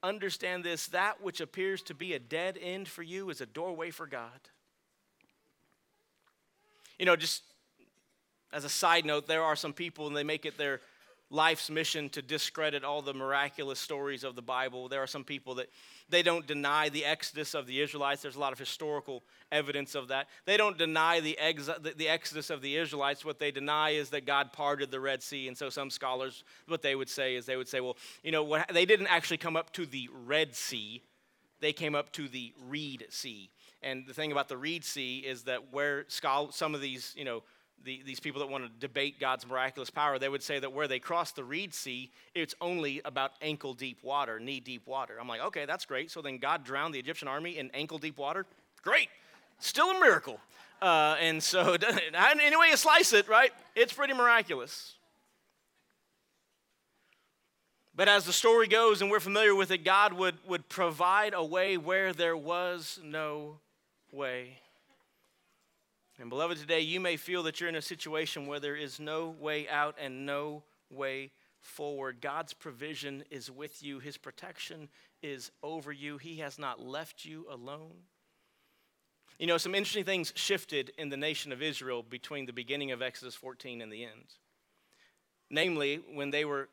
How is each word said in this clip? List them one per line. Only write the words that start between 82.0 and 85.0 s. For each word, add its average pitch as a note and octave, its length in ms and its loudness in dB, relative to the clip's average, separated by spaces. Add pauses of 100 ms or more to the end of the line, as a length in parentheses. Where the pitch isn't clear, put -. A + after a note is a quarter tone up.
between B2+ 440 -12
the B2 60 -14
beginning C3+ 400 -6
of B2 100 -6
Exodus B2+ 320 -10
fourteen B2+ 480 -14
and A2 100 -14
the A2 120 -12
end. A#2 300 -20 (1160)